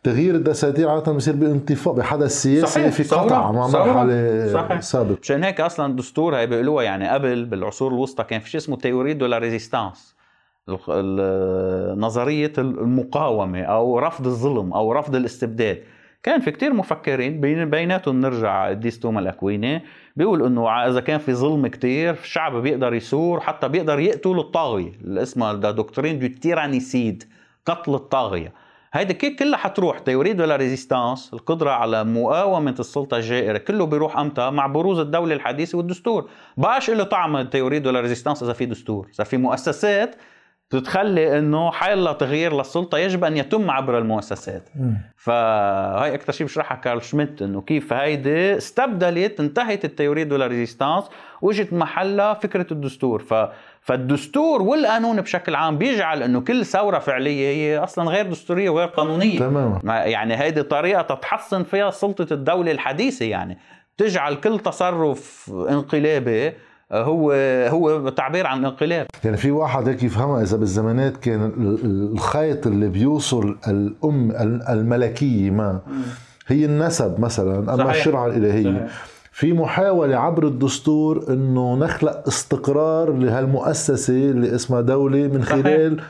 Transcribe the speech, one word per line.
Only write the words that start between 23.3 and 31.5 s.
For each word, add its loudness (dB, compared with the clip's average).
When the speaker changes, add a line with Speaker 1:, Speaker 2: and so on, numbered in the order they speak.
Speaker 2:
حتى -4
بيقدر 0
يقتل 0
الطاغية، -2
اللي -4
اسمها -2
دا -2
دوكترين -4
دو -2
تيرانيسيد، -2
قتل -2
الطاغية. -2
هيدي 0
كي-، -2
كلها 2
حتروح. 0
تيوري 2
دو 0
لا 2
ريزيستانس، -2
القدرة -2